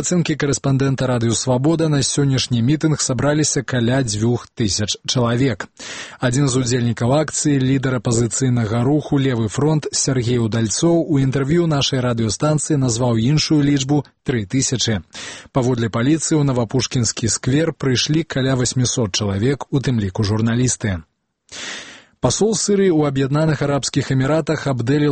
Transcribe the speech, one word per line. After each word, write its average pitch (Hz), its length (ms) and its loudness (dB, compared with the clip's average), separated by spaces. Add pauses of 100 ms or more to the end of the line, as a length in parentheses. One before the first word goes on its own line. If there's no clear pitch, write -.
ацэнкі 160 340 0
карэспандэнта 135 720 0
Радыё 117 240 0
Свабода, 135 560 0
на 143 160 2
сённяшні 131 580 0
мітынг 147 380 2
сабраліся 143 640 0
каля 127 400 0
дзвюх 113 480 -2
тысяч 107 560 -4
чалавек. 120 600 0 (500)
Адзін 131 320 2
з 127 100 0
удзельнікаў 120 600 0
акцыі, - 340 0
лідар 131 440 0
апазіцыйнага 120 840 0
руху 143 340 0
«Левы 127 300 0
фронт» 151 440 0
Сергей 127 460 0
Удальцоў 117 720 0
у 139 160 2
інтэрв'ю 139 440 2
нашай 139 380 0
радыёстанцыі 131 760 0
назваў 120 380 0 (120)
іншую 151 300 2
лічбу — 143 440 2 (220)
тры 120 180 -2
тысячы. 113 580 -2 (480)
Паводле 120 380 2
паліцыі 147 500 2
ў 147 100 2
Навапушкінскі 120 880 -2
сквер 131 380 0
прыйшлі 127 500 0
каля 131 320 -2
васьмісот 123 580 0
чалавек, 107 560 -2
у 135 140 -2
тым 123 160 0
ліку 101 240 -2
журналісты. 110 800 0 (1120)
Пасол 196 400 0
Сырыі 196 320 2
ў 151 240 2
Аб'яднаных 143 480 0
Арабскіх 139 480 -2
Эміратах 143 560 0
Абдэлі 139 460 0